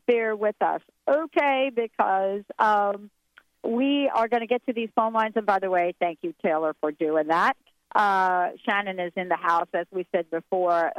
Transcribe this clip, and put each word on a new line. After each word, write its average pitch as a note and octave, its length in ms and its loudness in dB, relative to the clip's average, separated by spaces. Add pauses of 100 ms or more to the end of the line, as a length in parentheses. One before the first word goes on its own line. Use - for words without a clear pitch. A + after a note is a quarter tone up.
bear A3+ 280 2
with G#3 260 -2
us, E3 200 0 (260)
okay? C#4 680 0
Because, G3+ 720 0 (160)
um, G3+ 500 2 (540)
we C#4 460 0
are A3+ 180 0
gonna A#3 200 -2
get B3 200 -2
to B3 60 -2
these A3+ 220 -4
phone A3+ 180 2
lines. A3 220 0
And G#3+ 100 -2
by G3 140 2
the F#3+ 100 -2
way, F3 300 2
thank F3 220 -2
you, E3+ 200 -6
Taylor, D#3 400 0
for D3+ 100 -2
doing D#3 360 0
that. F#3 300 2 (380)
Uh, F#3 560 2 (140)
Shannon G3+ 340 -2
is F3 160 -4
in F#3 140 -4
the E3+ 60 0
house, E3+ 380 0
as E3+ 180 -2
we F#3 200 -6
said E3+ 180 -2
before. E3+ 680 0